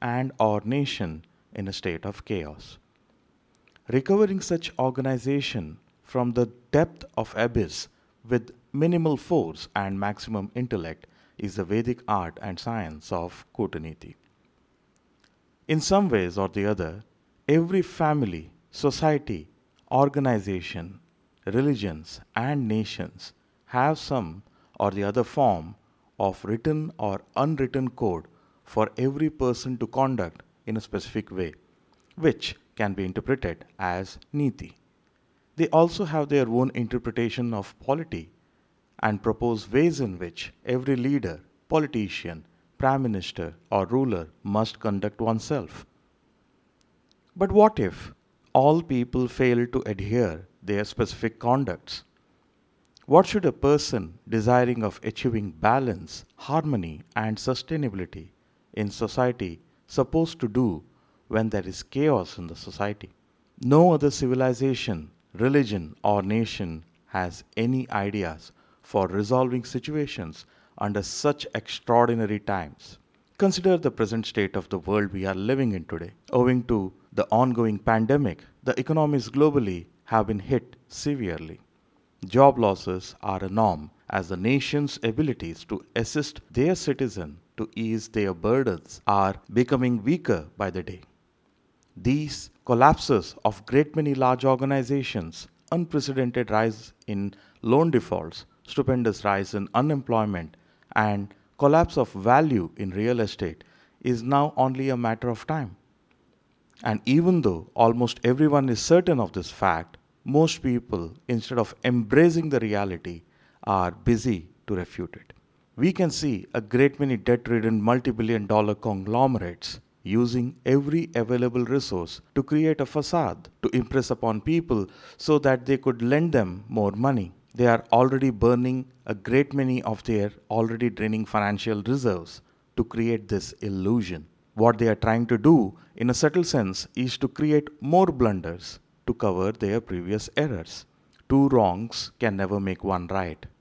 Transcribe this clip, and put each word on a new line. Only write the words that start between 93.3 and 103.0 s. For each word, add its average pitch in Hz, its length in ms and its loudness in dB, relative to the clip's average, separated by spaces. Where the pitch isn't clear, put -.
of 107 220 -4
great 147 280 2
many 147 200 0
large 127 320 2
organizations, 131 1000 0
unprecedented 131 800 -2
rise 110 440 0
in 101 280 -4
loan 143 280 4
defaults, 87 560 -2
stupendous 123 580 0
rise 98 300 0
in 101 200 -4
unemployment, 113 800 0
and 104 400 0
collapse 160 380 4
of 123 160 0
value 113 640 2
in 98 140 -4
real 113 300 0